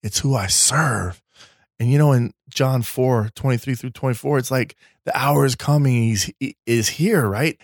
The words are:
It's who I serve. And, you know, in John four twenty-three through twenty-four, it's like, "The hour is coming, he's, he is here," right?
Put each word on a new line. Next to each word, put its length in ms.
It's 160
who 160
I 120
serve. 720
And, 100
you 80
know, 140
in 220
John 320
four 540
twenty-three 400
through 160
twenty-four, 460
it's 140
like, 240
"The 120
hour 280
is 100
coming, 380
he's, 360
he 260
is 240
here," 380
right? 360